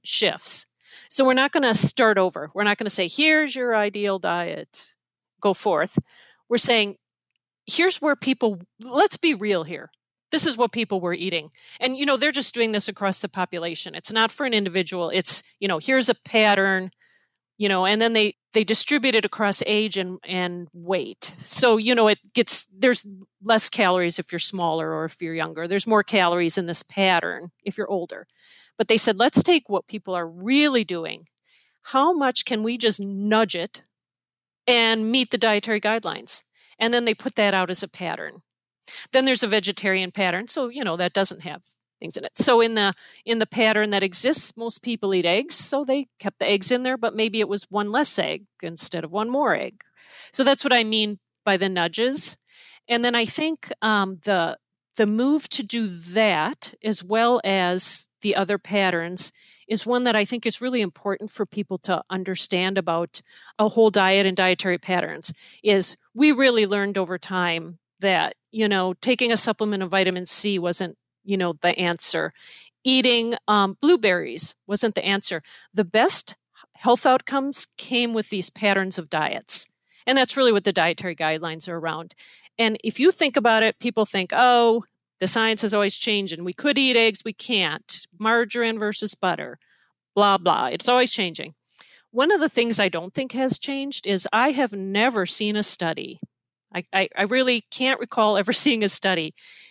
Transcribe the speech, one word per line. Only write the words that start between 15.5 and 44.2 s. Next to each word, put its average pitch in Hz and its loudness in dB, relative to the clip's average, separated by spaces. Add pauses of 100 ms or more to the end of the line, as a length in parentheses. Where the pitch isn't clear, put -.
you 196 -4
know, 180 0
here's 254 0
a 226 2
pattern, 196 2 (680)
you 208 0
know, 185 2
and 208 2
then 226 2
they, 214 2 (180)
they 220 4
distribute 240 0
it 214 2
across 202 0
age 208 0
and, 185 -6
and 175 -6
weight. 170 -6
So, 233 2
you 226 2
know, 226 4
it 214 4 (160)
gets, - 0
there's 233 2 (380)
less 220 2
calories 180 0
if - -8
you're 175 -6
smaller 165 -2
or 160 -6
if - -12
you're 165 -8
younger. 160 -8
There's 196 -2
more 214 4
calories 175 2
in 185 -2
this 170 -2
pattern 180 -2 (120)
if 202 -8
you're 208 -6
older. 175 -8 (500)
But - -2
they 220 4
said, 208 2
"Let's 247 4
take 339 2
what 196 -2
people 196 -8
are 175 -4
really 240 2
doing. 165 -8 (560)
How 277 2
much 277 0
can 214 -4
we 233 -2
just 220 0
nudge 202 0
it 170 -10 (840)
and 226 2
meet 254 0
the 254 -2
dietary 214 0
guidelines?" 208 -4 (360)
And 226 2
then 240 2
they 233 2
put - -6
that 202 2
out 185 0
as 180 -4
a 180 -8
pattern. 165 -10 (720)
Then 262 4
there's 254 2
a 233 0
vegetarian 190 -2
pattern. 190 -2
So, 254 -4
you 262 -8
know, 175 -2
that 180 -2
doesn't 196 0
have 160 -12 (380)
things - -12
in - -8
it. - -10
So 233 4
in 226 2
the, 202 2 (320)
in 226 -2
the 220 0
pattern 214 2
that 202 0
exists, 214 0